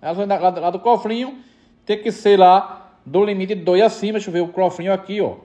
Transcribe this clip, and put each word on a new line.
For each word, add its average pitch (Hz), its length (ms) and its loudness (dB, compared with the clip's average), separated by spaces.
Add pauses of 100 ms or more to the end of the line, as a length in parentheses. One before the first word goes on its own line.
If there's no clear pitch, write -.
Lá, 151 80 -8
lá, 185 380 0
lá 175 220 -2
do 180 100 -6
cofrinho, 233 580 -2 (480)
tem 208 120 -2
que 220 120 -6
ser 202 260 2
lá 190 600 4 (100)
do 170 180 0
limite 196 300 -4
dois 180 260 0
acima. 214 340 0
Deixa 208 140 -6
eu 180 40 -10
ver 175 80 -2
o 175 80 -2
cofrinho 180 440 -2
aqui, 190 280 -6
ó. 139 240 -4